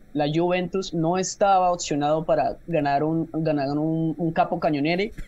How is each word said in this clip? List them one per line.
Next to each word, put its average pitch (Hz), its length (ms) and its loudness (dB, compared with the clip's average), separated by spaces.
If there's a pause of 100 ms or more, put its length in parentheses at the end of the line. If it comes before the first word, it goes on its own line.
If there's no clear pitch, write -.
(120)
la 147 180 0
Juventus 180 600 -2
no 170 260 0
estaba 190 520 2
opcionado 160 540 0
para 147 320 0 (100)
ganar 143 380 0
un, 160 280 -2
ganar 151 380 0
un, 160 480 0
un 165 140 0
Capo 180 280 0
Cañoniere. 160 520 0 (160)